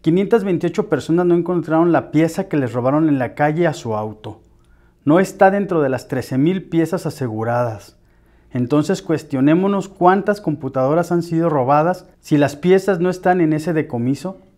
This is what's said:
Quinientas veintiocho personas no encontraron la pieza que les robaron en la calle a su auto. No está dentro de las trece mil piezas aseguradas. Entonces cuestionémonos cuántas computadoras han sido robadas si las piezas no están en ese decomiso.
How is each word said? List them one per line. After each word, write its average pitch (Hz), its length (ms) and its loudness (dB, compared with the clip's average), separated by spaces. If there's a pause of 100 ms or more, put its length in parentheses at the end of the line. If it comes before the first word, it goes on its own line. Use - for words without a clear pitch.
Quinientas 190 420 2
veintiocho 175 460 -2
personas 165 360 0
no 175 80 4
encontraron 170 580 0
la 151 200 0
pieza 165 360 0
que 156 100 -2
les 123 140 -2
robaron 139 380 0
en 139 80 2
la 120 160 -4
calle 156 320 0
a 151 80 0
su 113 220 -6
auto. 107 460 -10 (640)
No 156 140 4
está 190 300 4
dentro 190 320 0
de 135 80 2
las 123 180 -4
trece 127 300 -4
mil 180 320 0
piezas 165 380 -2
aseguradas. 117 920 -4 (540)
Entonces 147 500 -2
cuestionémonos 175 880 0
cuántas 190 520 2
computadoras 143 720 -2
han 175 120 0
sido 170 260 -2
robadas 151 580 0 (120)
si - 180 0
las 143 180 2
piezas 185 440 2
no 180 100 0
están 180 320 0
en 156 120 2
ese 151 200 -4
decomiso. 143 640 -4 (200)